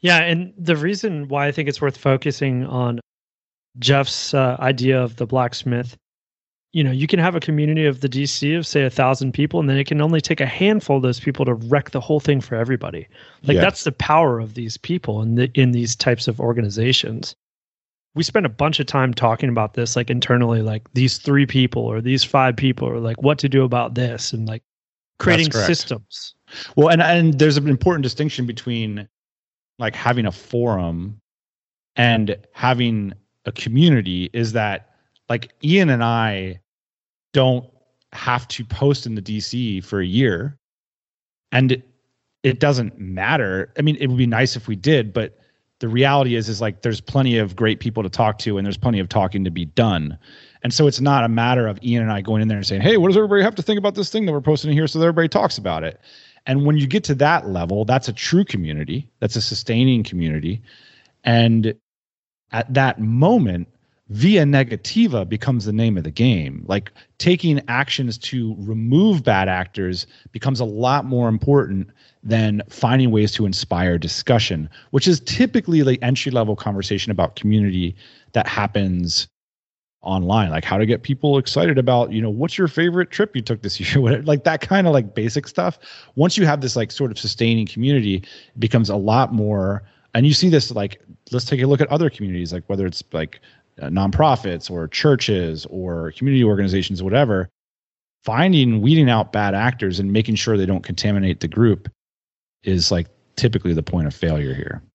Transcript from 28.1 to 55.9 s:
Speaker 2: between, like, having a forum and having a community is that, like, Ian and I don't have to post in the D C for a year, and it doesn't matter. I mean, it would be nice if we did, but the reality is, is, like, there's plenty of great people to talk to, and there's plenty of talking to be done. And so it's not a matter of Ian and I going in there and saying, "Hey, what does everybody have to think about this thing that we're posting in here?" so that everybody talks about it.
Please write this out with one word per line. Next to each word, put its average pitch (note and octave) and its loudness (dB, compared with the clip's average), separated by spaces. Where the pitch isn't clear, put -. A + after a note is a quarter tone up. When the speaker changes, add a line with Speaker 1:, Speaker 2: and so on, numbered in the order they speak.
Speaker 2:
between, A2 -8
like, A2 -4
having A#2+ 0
a F2+ -2
forum G2 -4
and A2 2
having A#2 -2
a A2 -8
community A2+ 2
is A2+ -4
that, G#2+ -4
like, A#2 -6
Ian F3 4
and A#2+ 2
I G2+ -2
don't B2+ 2
have B2 -4
to - -10
post C#3 -2
in A2+ -6
the G2+ -8
D G#2+ -6
C A2+ -6
for G2 -6
a F2+ -2
year, A2+ -2
and B2+ 2
it B2 0
doesn't B2+ 0
matter. F#2+ -2
I - -4
mean, D3+ 0
it C#3+ -2
would B2+ 0
be B2+ 4
nice A#2+ 0
if A2+ -12
we G#2+ -4
did, A2 0
but A2+ -6
the A#2 -6
reality C3 2
is, A2+ -4
is, G#2 -6
like, G#2 -6
there's A2+ -4
plenty C3 0
of F#2+ -2
great A2 0
people A2 -4
to F#2 -6
talk A2 0
to, G#2 -4
and F#2+ -2
there's G2 -4
plenty G#2+ 0
of F#2 -4
talking F#2+ 0
to F#2 -2
be E2+ -6
done. D#2+ 0
And A#2+ -2
so D3+ 4
it's C3+ 0
not C#3 4
a A#2 0
matter A#2 2
of G#2+ -6
Ian A#2+ 0
and A2 0
I G2+ -2
going G#2+ 0
in A2 2
there G#2+ 0
and G2 -6
saying, G2 -2
"Hey, G#3+ 4
what F3+ 4
does F#3+ 4
everybody G3+ 4
have G#3+ 0
to E3+ -8
think G#3 -2
about G3 -2
this G3+ -4
thing G#3+ -2
that E3 0
we're D3 -2
posting D3+ 0
in D3 2
here?" D#3 2
so D#3+ -4
that E3 4
everybody E3 2
talks G3+ 0
about E2+ -4
it. D#2+ -8